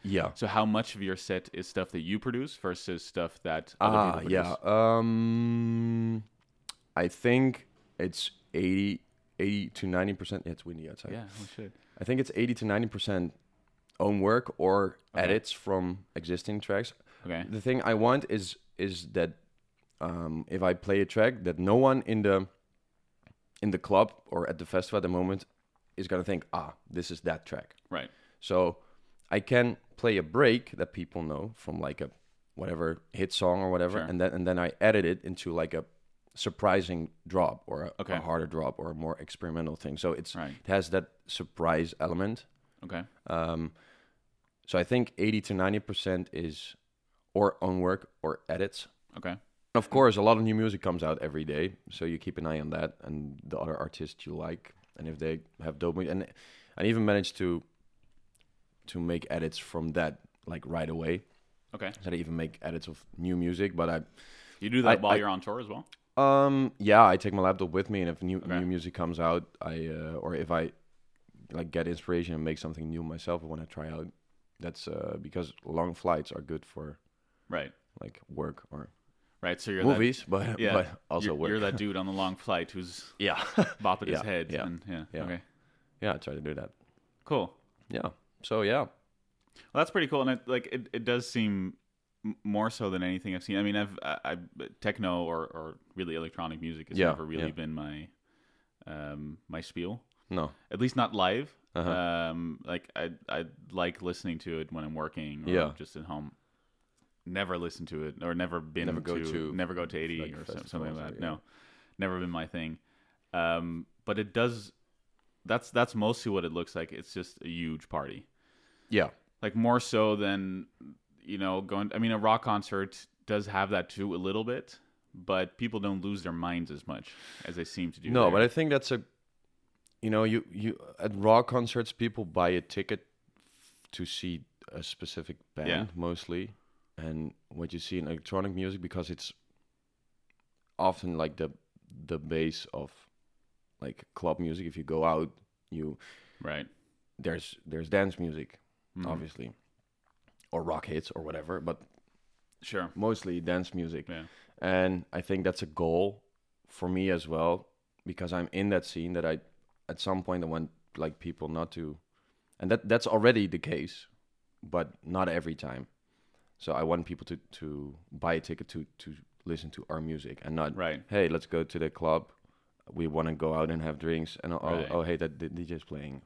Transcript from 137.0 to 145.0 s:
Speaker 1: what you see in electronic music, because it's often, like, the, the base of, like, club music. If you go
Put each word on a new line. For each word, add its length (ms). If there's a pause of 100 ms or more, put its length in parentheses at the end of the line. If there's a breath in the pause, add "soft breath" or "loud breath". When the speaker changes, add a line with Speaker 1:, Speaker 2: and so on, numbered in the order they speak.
Speaker 1:
what 240
you 60
see 180
in 100
electronic 460
music, 280
because 280
it's 240 (1500)
often, 380
like, 200
the, 140 (560)
the 120
base 540
of, 180 (920)
like, 220 (120)
club 240
music. 280
If 100
you 60
go 200